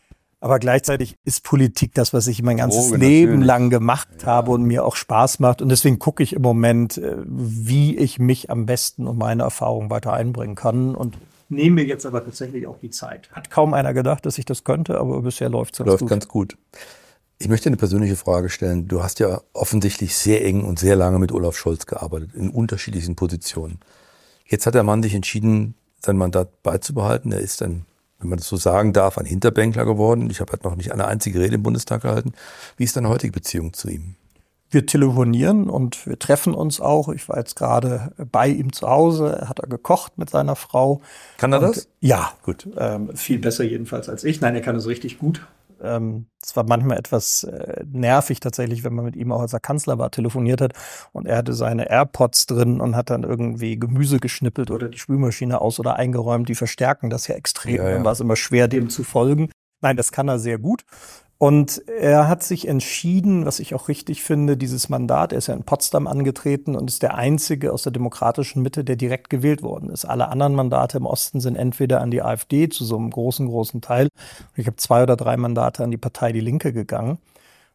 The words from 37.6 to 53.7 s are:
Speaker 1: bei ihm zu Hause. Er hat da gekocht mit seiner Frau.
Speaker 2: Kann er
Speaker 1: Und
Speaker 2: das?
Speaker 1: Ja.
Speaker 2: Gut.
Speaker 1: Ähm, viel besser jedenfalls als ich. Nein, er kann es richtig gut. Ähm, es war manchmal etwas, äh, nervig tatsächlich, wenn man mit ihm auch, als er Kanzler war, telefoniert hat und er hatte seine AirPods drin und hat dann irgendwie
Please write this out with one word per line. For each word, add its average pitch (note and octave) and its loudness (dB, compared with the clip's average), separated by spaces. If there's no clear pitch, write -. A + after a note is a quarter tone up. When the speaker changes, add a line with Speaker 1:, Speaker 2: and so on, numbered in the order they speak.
Speaker 1:
bei A#2 4
ihm C#3 0
zu - -6
Hause. D#3 2
Er A2+ -8
hat - -10
da - -8
gekocht - -2
mit D#3+ -8
seiner C#3+ 0
Frau. C#3 0
Speaker 2:
Kann C3+ 0
er C#3 4
Speaker 1:
Und G#3 4
Speaker 2:
das? - -10
Speaker 1:
Ja. A2+ 2
Speaker 2:
Gut. - -6
Speaker 1:
Ähm, G#2+ -4
viel B2 -2
besser A#2 -2
jedenfalls A2+ -6
als A2+ -10
ich. D3+ -2
Nein, A#2+ 0
er A#2+ -4
kann A#2 -2
es A2 -6
richtig A#2+ -8
gut. D#3 -2
Ähm, A2+ -6
es - -12
war A#2 2
manchmal A#2+ 2
etwas, - -2
äh, - -10
nervig B2+ 2
tatsächlich, A#2+ -4
wenn A#2+ -4
man A#2 -4
mit A#2+ -6
ihm A#2 -4
auch, A#2 -2
als A#2 -4
er A#2 -4
Kanzler C#3+ -2
war, A#2+ -2
telefoniert B2 0
hat B2+ 2
und - -10
er A2+ 0
hatte A#2+ 2
seine A#2 -2
AirPods B2+ 0
drin A#2+ 4
und A#2+ 0
hat A#2+ -2
dann B2 -2
irgendwie A#2 -4